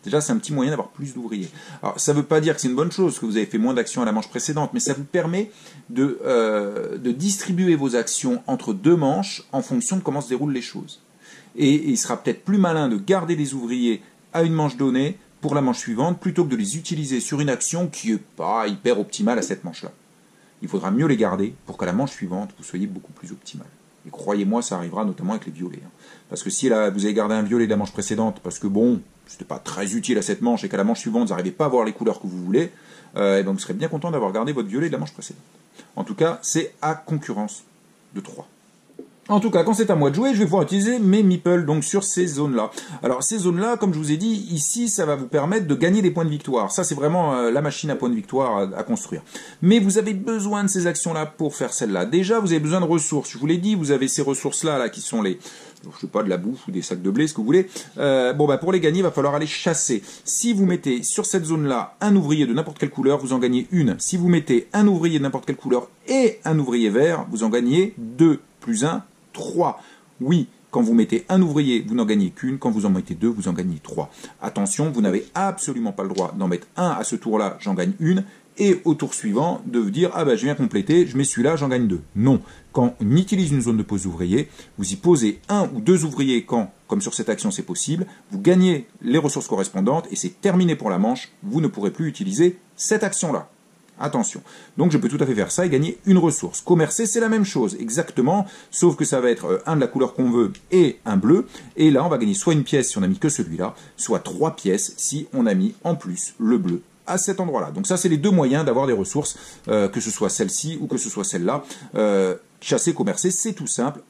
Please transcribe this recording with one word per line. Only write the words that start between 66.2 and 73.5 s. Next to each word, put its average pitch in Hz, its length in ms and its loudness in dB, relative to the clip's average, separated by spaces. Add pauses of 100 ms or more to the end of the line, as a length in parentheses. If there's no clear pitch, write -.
un 156 140 2
ouvrier 120 320 2
vert, 147 400 2
vous 110 120 -4
en 113 60 2
gagnez 127 480 2
deux, 127 440 4 (200)
plus 139 240 -2
un, - 180 -2 (300)
trois. 147 500 -2 (380)
Oui, 143 260 2 (240)
quand 131 100 0
vous 113 140 4
mettez 113 340 4
un 185 140 6
ouvrier, 143 420 2
vous 110 120 -2
n'en 117 80 2
gagnez 104 260 2
qu'une. 131 260 -6
Quand 127 140 -2
vous 104 160 0
en 101 40 4
mettez - 260 0
deux, 110 100 0
vous 107 220 -2
en 90 40 -2